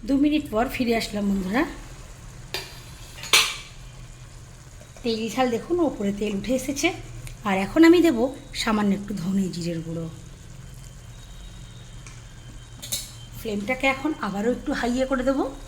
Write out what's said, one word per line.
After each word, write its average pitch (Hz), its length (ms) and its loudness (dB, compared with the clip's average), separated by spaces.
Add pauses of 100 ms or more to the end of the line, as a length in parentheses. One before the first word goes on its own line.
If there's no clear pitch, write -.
দু 269 60 4 (100)
মিনিট 294 280 4
পর 220 120 4 (100)
ফিরে 233 260 2
আসলাম 208 300 -2
বন্ধুরা। 196 320 2 (3500)
তেল 226 180 0 (140)
ঝাল 262 200 4
দেখুন, 339 220 0 (120)
ওপরে 202 320 0
তেল 208 200 0
উঠে 214 200 0
এসেছে। 285 280 0 (600)
আর 190 80 4 (100)
এখন 320 220 4
আমি 349 180 12
দেব 262 120 6 (440)
সামান্য 208 360 4
একটু - 140 -6 (100)
ধনে 190 220 2 (100)
জিরের 165 320 -2
গুঁড়ো। 165 200 -4 (3250)
ফ্লেমটাকে 220 560 -2
এখন 302 160 0 (160)
আবারও 202 300 0
একটু 269 140 -6 (100)
হাইয়ে 247 300 2
করে 262 180 2
দেব। 269 100 4 (300)